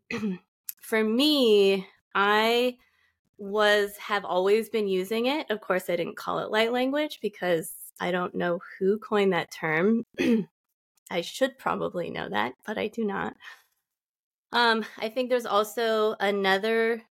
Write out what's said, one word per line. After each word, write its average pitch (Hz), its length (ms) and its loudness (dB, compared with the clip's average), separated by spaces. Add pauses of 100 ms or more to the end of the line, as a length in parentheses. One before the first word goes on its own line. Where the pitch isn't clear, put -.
(120)
<clears throat> 208 280 -4 (420)
for 220 220 0
me, 220 840 4 (260)
I 226 640 2 (600)
was, 208 600 2
have 202 280 -4
always 202 440 2
been 214 180 -2
using 196 400 -2
it. 294 220 -2
Of 214 120 -4
course, 185 280 -2
I 175 60 0
didn't - 220 -6
call - 220 -6
it - 120 -6
light 226 220 0
language 269 480 -2
because 180 500 -2 (280)
I 180 120 -2
don't 180 240 -4
know 175 240 -2 (200)
who 196 200 2
coined 202 340 2
that 165 180 -2
term. 180 600 0
<clears throat> - 960 -2
I 185 120 -2
should 262 360 -4
probably 170 520 -4
know - 200 -6
that, 208 240 -4 (120)
but 214 120 -8
I 196 120 -4
do 220 160 -4
not. 190 300 -4 (1160)
Um, 226 340 2 (120)
I 220 120 -4
think 247 200 -4
there's 240 160 0
also 214 720 0
another 208 840 0 (120)